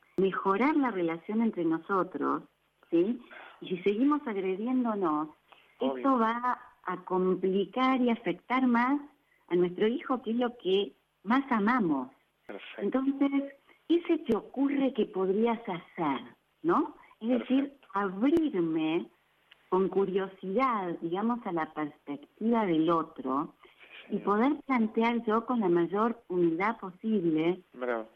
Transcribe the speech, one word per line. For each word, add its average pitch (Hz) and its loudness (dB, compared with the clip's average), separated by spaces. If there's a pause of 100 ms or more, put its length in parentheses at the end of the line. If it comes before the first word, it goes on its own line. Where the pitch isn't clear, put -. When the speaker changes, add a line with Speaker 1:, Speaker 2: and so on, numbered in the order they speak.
(180)
Speaker 1:
mejorar 196 2
la 269 2
relación 180 -2
entre 208 0
nosotros, 160 -2 (460)
¿sí? 185 2 (400)
Y 160 -14
si 180 -4
seguimos 269 2
agrediéndonos, 196 -2 (500)
Speaker 2:
Obvio. 262 -2
Speaker 1:
esto 262 2
va 240 -2 (260)
a 185 -4
complicar 190 0
y 240 2
afectar 226 -2
más 247 2 (500)
a 170 0
nuestro 180 2
hijo, 247 -2
que 214 -4
es 233 -2
lo 240 -2
que 190 -2 (300)
más 254 2
amamos. 196 2 (360)
Speaker 2:
Perfecto. - -14
Speaker 1:
Entonces, 277 0 (340)
¿qué 339 4
se 330 2
te 220 0
ocurre 269 0
que - 0
podrías 214 0
hacer? 170 -4 (420)
¿No? 202 2 (260)
Es 220 -2
decir, 254 2
Speaker 2:
Perfecto. - -20
Speaker 1:
abrirme 190 0 (640)
con 190 2
curiosidad, 190 -2
digamos, 208 -2
a 196 -6
la 160 -2
perspectiva 156 -4
del 160 2
otro 156 -2 (540)
Speaker 2:
Sí, 214 -6
Speaker 1:
y 190 -2
Speaker 2:
señor. - -10
Speaker 1:
poder 214 2 (140)
plantear 233 0
yo 220 0
con 247 0
la 185 2
mayor 185 2
humildad 180 0
posible 180 0 (100)
Speaker 2:
Bravo. 123 -4